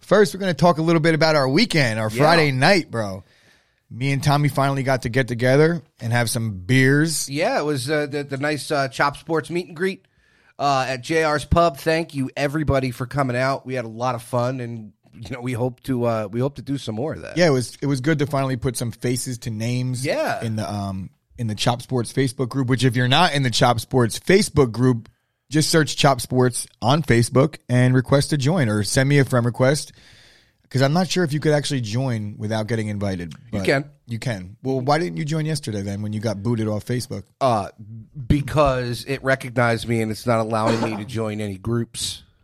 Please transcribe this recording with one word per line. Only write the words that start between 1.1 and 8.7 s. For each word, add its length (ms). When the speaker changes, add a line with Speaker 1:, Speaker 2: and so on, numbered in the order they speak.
Speaker 1:
about 220
our 140
weekend, 500
our 100
Speaker 2:
Yeah. 120
Speaker 1:
Friday 280
night, 400
bro. 340
Me 220
and 100
Tommy 260
finally 340
got 200
to 80
get 180
together 540
and 120
have 180
some 300
beers. 680
Speaker 2:
Yeah, 300
it 60
was, 260
uh, 160
the, 180
the 140
nice, 320